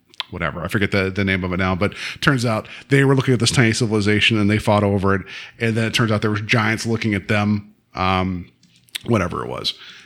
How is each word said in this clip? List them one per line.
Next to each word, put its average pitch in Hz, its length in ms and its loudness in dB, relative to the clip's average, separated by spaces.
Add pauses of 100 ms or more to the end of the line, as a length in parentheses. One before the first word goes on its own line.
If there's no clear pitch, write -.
(300)
whatever. 82 340 -6
I - 40 -4
forget 98 220 0
the, 95 200 0
the 95 160 -2
name 95 180 0
of 90 80 -4
it 87 60 -2
now, 92 160 0
but 95 180 0 (300)
turns 127 240 2
out 110 200 -2 (220)
they 139 160 4
were 135 100 4
looking 131 200 2
at 110 60 2
this 117 100 2
tiny 110 240 4
civilization 104 640 2
and 101 80 4
they 107 80 4
fought 104 260 2
over 98 320 2
it, 95 60 0 (400)
and 113 160 0
then 113 80 0
it 110 80 -4
turns 113 180 2
out 107 120 0
there 110 80 2
was 104 100 -2
giants 110 460 0
looking 113 260 0
at 98 160 -2
them. 104 460 0 (200)
Um, 92 540 -2 (560)
whatever 87 400 -2
it 60 40 -8
was. - 260 -6 (320)